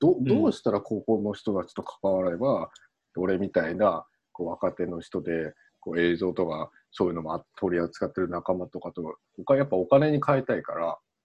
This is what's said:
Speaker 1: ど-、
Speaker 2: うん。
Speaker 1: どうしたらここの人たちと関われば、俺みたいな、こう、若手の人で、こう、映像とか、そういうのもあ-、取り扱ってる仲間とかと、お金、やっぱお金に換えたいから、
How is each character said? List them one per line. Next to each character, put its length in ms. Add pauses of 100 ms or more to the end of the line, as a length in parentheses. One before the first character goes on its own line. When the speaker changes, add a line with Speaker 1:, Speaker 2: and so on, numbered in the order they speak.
Speaker 1:
ど-、 120
Speaker 2:
う 80
ん。 40
Speaker 1:
ど 200
う 80
し 100
た 80
ら 100
こ 220
こ 180
の 120
人 280
た 60
ち 80
と 80
関 300
わ 180
れ 60
ば、 340 (460)
俺 220
み 120
た 180
い 80
な、 300 (260)
こ 120
う、 40
若 240
手 140
の 140
人 220
で、 320 (260)
こ 120
う、 80
映 160
像 160
と 160
か、 220 (200)
そ 140
う 40
い 40
う 20
の 80
も 120
あ-、 100 (120)
取 200
り 60
扱 240
っ 40
て 100
る 80
仲 260
間 120
と 140
か 100
と、 260 (220)
お 60
金、 140
や 80
っ 20
ぱ 80
お 100
金 240
に 100
換 180
え 40
た 140
い 60
か 100
ら、 260 (260)